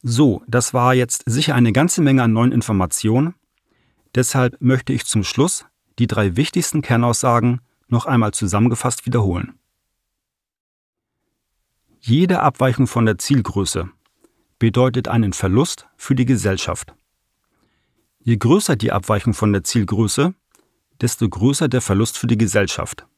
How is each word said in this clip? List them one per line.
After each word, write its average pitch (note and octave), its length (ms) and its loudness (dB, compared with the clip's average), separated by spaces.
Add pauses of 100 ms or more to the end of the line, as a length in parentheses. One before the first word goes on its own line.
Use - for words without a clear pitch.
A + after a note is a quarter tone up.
So, A#2+ 420 2
das A#2 260 -2
war B2+ 200 2
jetzt B2 320 -2
sicher B2 300 -2
eine A#2+ 160 4
ganze D#3+ 300 0
Menge C3+ 220 4
an A2+ 100 2
neuen A#2+ 180 2
Informationen. A2+ 840 0 (760)
Deshalb B2+ 480 0
möchte B2+ 300 2
ich B2 140 -4
zum G#2 180 -2
Schluss - 420 -2 (320)
die A#2 100 2
drei G2+ 280 -2
wichtigsten D#3 460 -2
Kernaussagen A#2+ 800 0 (260)
noch A#2 180 0
einmal A#2 280 0
zusammengefasst G#2+ 720 -2
wiederholen. G2+ 520 -2 (2500)
Jede E3+ 400 2
Abweichung B2+ 440 2
von A#2 200 0
der G#2+ 120 2
Zielgröße G2 720 -2 (680)
bedeutet B2 480 0
einen A2 240 0
Verlust G2+ 640 -2
für - 200 -2
die B2 100 0
Gesellschaft. G2 680 -2 (1300)
Je A#2 160 0
größer C#3+ 400 2
die G#2 160 -2
Abweichung G#2 420 -2
von G#2 200 0
der F#2+ 100 0
Zielgröße, A2+ 680 0 (680)
desto A#2+ 300 -2
größer C3+ 400 0
der B2 100 0
Verlust G#2 380 -2
für B2+ 100 -4
die A2+ 100 2
Gesellschaft. G2 680 -2 (100)